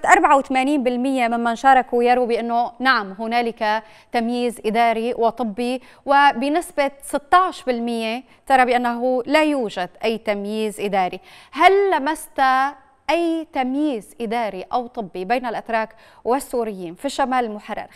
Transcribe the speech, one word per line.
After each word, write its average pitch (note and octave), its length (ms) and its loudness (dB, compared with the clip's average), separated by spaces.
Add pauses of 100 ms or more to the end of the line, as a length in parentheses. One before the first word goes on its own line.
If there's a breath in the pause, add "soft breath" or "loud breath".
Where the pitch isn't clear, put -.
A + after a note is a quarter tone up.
أربعة C#4+ 320 6
وثمانين C4 460 0
بالمية B3 440 0
ممن A#3 280 -2
شاركوا B3+ 480 4
يروا B3 220 4
بأنه A#3 540 -2
نعم، A#3+ 320 0
هنالك A3 720 -2 (280 loud breath)
تمييز A#3+ 540 -2
إداري A3+ 480 0
وطبي، A#3+ 680 -2 (240 loud breath)
وبنسبة C#4+ 840 2 (100)
ستاش F4 600 0
بالمية A#3 600 -4 (240 soft breath)
ترى B3+ 180 6
بأنه A#3+ 580 0
لا D4+ 200 2
يوجد A#3 460 -2 (140)
أي A3+ 140 -2
تمييز G#3+ 640 -6
إداري. G3 380 -2 (320 loud breath)
هل F4 200 6 (200)
لمست D4+ 500 -2 (680)
أي E4 440 0
تمييز C4 680 -2
إداري G#3+ 520 -4
أو A#3+ 140 -4
طبي F#3+ 380 -10
بين A#3+ 200 -2
الأتراك A3 500 -4 (300 soft breath)
والسوريين A3 720 -4
في C#4 140 -8
شمال B3+ 360 0
المحرر G#3 500 -10